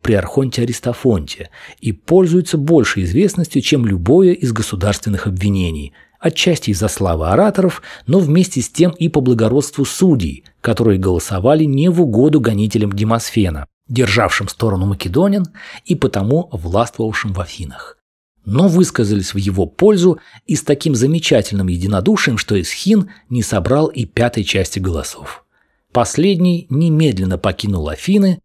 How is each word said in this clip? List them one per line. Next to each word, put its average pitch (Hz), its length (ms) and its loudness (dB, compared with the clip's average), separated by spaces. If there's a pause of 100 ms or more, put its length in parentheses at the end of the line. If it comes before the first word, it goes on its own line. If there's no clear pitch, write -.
при 117 100 0
архонте 117 480 -2
Аристофонте, 117 880 -4 (320)
и 107 120 -4
пользуется 170 640 2
большей 139 460 2
известностью, 151 580 0
чем 131 240 0
любое 123 480 4
из 123 180 -4
государственных 104 760 -4
обвинений, 92 680 -2 (260)
отчасти 160 500 -2
из-за 98 180 0
славы 82 400 -2
ораторов, 185 520 2 (260)
но 160 120 2
вместе 170 420 2
с - 80 -4
тем 175 220 2
и 165 180 -4
по 151 140 0
благородству 123 640 0
судей, 110 580 0 (160)
которые 110 380 2
голосовали 98 680 0
не 143 240 2
в 175 140 2
угоду 143 360 4
гонителям 107 540 0
Демосфена, 101 760 -2 (220)
державшим 107 600 0
сторону 98 360 -2
македонян 160 600 0 (400)
и 180 80 0
потому 131 580 0
властвовавшим 107 800 -4
в 92 80 -6
Афинах, - 560 -12 (480)
но 135 240 2
высказались 110 680 0
в - 20 -4
его 95 300 -2
пользу 180 520 2 (280)
и 151 100 -2
с - 60 -6
таким 147 320 0
замечательным 117 720 0
единодушием, 107 680 0
что 101 220 -2
Эсхин 196 500 0 (180)
не 123 140 -2
собрал 117 440 0
и 123 180 -4
пятой 117 400 -2
части - 340 -4
голосов. - 680 -8 (480)
Последний 170 800 0
немедленно 135 680 0
покинул 92 500 -2
Афины 190 560 0